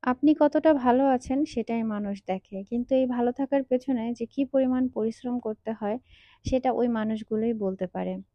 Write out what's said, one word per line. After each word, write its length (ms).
আপনি 200
কতটা 280
ভালো 200
আছেন 220
সেটাই 300
মানুষ 220
দেখে, 280
কিন্তু 220
এই 140
ভালো 240
থাকার 320
পেছনে 340
যে 140
কি 100
পরিমাণ 300
পরিশ্রম 400
করতে 320
হয় 180
সেটা 340
ওই 100
মানুষগুলোই 560
বলতে 300
পারে। 200